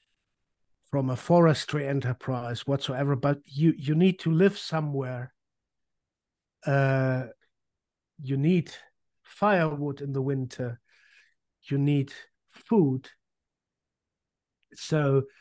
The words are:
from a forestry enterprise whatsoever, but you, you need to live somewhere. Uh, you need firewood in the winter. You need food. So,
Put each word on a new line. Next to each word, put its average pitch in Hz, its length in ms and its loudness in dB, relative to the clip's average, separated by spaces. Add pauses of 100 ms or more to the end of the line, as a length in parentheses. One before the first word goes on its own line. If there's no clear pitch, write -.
(920)
from 135 180 -2
a 127 60 -2
forestry 160 720 2
enterprise 123 800 -4
whatsoever, 139 500 -2
but 143 280 -2
you, 151 340 2
you 143 160 -4
need 185 260 4
to 165 120 -2
live 196 260 4
somewhere. 135 760 -6 (1300)
Uh, 135 600 0 (960)
you 135 160 -4
need 165 340 2 (500)
firewood 151 800 -2
in 139 140 -6
the 135 80 -2
winter. 127 580 -6 (840)
You 139 140 -2
need 139 360 0 (360)
food. 143 600 0 (1700)
So, 139 480 0 (180)